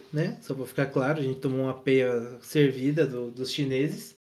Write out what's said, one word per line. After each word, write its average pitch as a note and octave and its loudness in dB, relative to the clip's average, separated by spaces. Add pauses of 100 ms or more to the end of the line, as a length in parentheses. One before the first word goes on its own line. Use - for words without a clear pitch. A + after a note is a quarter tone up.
(140)
né? E3 0
Só - -8
pra C3 -6
ficar C#3 0
claro, C#3+ 0
a C#3+ -2
gente C3 -2
tomou C3 0
uma C3 -2
peia B2+ 2
servida C#3+ 2
do, B2 -6
dos B2+ -6
chineses, C#3 -2 (140)